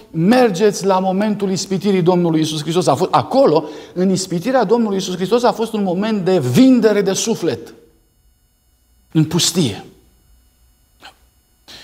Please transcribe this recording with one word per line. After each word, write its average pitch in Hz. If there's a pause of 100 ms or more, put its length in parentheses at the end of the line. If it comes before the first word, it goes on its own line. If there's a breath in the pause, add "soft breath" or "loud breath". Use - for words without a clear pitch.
(120)
mergeți 202
la 190
momentul 196
ispitirii 190
Domnului 170
Iisus 156
Hristos. 156
A 143
fost, 190
acolo, 156 (280 loud breath)
în 185
ispitirea 185
Domnului 214
Iisus 185
Hristos, 190
a 226
fost 220
un 214
moment 196
de 185
vindere 208
de 190
suflet. 160 (1400)
În 156
pustie. 156 (2000 loud breath)